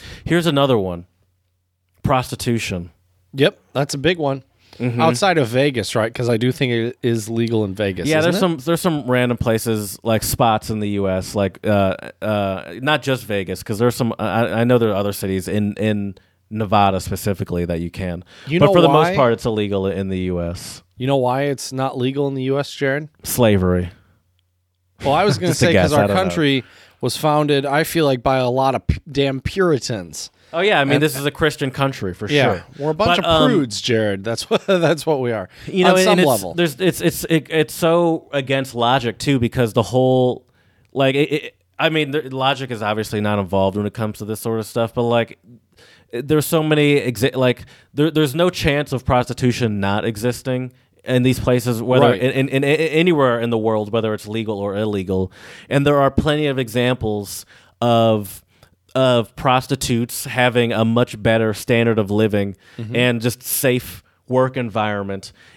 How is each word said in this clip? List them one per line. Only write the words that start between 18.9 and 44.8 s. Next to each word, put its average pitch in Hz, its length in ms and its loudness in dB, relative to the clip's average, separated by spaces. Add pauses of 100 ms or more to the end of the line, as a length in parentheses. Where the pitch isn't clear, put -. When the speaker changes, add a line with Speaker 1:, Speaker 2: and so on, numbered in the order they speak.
Speaker 2:
why? 185 60 -2
Speaker 1:
part, 127 160 4
it's 113 140 -4
illegal 101 400 -2
in 95 220 -2
the 95 140 -4
U 90 200 -4
S. - 400 -10 (140)
Speaker 2:
You 123 100 -6
know 139 120 2
why 127 260 0
it's 139 280 -6
not 131 240 -4
legal 135 300 -2
in 139 80 -4
the 131 100 -6
U 135 140 0
S, 139 140 -6
Jared? 139 360 -4 (140)
Speaker 1:
Slavery. 92 680 2 (1120)
Speaker 2:
Well, 139 100 2
I 175 100 2
was 208 140 2
gonna 175 100 -2
Speaker 1:
<laughs> 160 40 0
Just 143 100 0
a 120 40 4
Speaker 2:
say 104 60 4
'cause 90 180 4
Speaker 1:
guess, - 20 0
I - 100 4
Speaker 2:
our 101 60 2
Speaker 1:
don't 196 80 2
know. 185 60 2
Speaker 2:
country 139 420 0 (360)
was 127 160 -2
founded, 147 480 2
I 143 200 0
feel 160 220 0
like, 131 180 0
by 135 140 2
a 127 120 0
lot 131 240 2
of 110 140 -4
p-, - 100 0 (120)
damn 135 300 0
Puritans. 120 880 -2 (240)
Speaker 1:
Oh 165 60 -2
yeah, 190 200 2
I 139 40 4
mean, 139 100 2
Speaker 2:
And 143 80 4
Speaker 1:
this 143 140 0
is 139 100 -4
a 147 60 -2
Christian 143 400 -2
country 131 420 -2
for - 160 -8
Speaker 2:
Yeah, 143 140 4
Speaker 1:
sure. 98 200 0 (140)
Speaker 2:
we're 147 120 -2
a 156 40 -2
bunch 196 260 2
Speaker 1:
But, 170 60 -4
Speaker 2:
of 160 160 4
Speaker 1:
um, 196 80 4
Speaker 2:
prudes, 139 300 0
Jared. 107 420 -2
That's 113 280 -6
<laughs> - 0 -
what, 220 160 0
that's 165 380 0
what 151 160 0
we 120 120 -2
are. 101 160 -4 (180)
Speaker 1:
You 185 180 -2
know, 180 60 6
Speaker 2:
On 185 60 6
Speaker 1:
and 185 80 4
Speaker 2:
some 202 160 4
Speaker 1:
it's, 160 80 4
Speaker 2:
level. 98 260 0
Speaker 1:
there's, 165 260 -2
it's, 185 200 0
it's, 170 240 -2
it, 160 260 0
it's 156 240 -2
so 165 580 0
against 135 420 -2
logic 120 440 2
too, 139 220 2
because 117 320 0
the 117 100 2
whole, 127 640 2 (460)
like, 135 240 0
it, 147 160 0
it, - 240 -6 (200)
I 160 120 0
mean, 151 240 -2
the, 135 180 -4
logic 131 400 -2
is 110 120 -6
obviously 107 380 -2
not 104 200 0
involved 95 360 0
when 104 80 -2
it 104 100 -6
comes 107 240 -6
to 107 60 -10
this 104 160 -8
sort 113 200 -4
of 107 60 -8
stuff, 117 280 -4